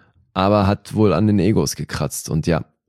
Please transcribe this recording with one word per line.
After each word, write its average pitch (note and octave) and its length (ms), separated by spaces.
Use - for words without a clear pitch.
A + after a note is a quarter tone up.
Aber G2 320
hat - 280
wohl G2+ 180
an F#2+ 140
den G#2 120
Egos F#2 380
gekratzt. - 520
Und D#2 180
ja, E2 180